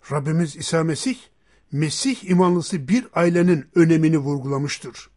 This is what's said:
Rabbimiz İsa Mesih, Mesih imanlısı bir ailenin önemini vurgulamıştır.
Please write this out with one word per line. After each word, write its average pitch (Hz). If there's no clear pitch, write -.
Rabbimiz 151
İsa 160
Mesih, 165
Mesih 156
imanlısı 175
bir 240
ailenin 175
önemini 160
vurgulamıştır. 139